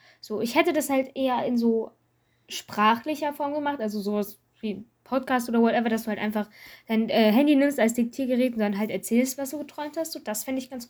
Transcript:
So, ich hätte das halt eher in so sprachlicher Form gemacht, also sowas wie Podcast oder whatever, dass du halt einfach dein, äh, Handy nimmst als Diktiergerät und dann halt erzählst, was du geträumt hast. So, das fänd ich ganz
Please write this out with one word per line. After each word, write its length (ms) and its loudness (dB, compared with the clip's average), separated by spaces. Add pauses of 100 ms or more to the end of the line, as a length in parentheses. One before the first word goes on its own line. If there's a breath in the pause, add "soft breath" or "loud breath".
(220 soft breath)
So, 200 -6
ich 120 -4
hätte 200 4
das 180 0
halt 240 0
eher 280 0
in 140 0
so 320 2 (580)
sprachlicher 840 0
Form 220 -4
gemacht, 260 -2
also 180 -4
sowas 400 -4 (220)
wie 240 -6 (180)
Podcast 460 -2
oder 120 2
whatever, 280 4
dass 140 -2
du 60 -8
halt 100 -4
einfach 300 -2 (380 loud breath)
dein, 220 0
äh, 220 4
Handy 240 6
nimmst 240 2
als 160 4
Diktiergerät 580 0
und 60 -6
dann 180 0
halt 140 -2
erzählst, 480 0
was 120 -6
du 80 -8
geträumt 380 -10
hast. 160 -4
So, 60 -10
das 240 -8
fänd 160 -4
ich 100 -12
ganz 200 -14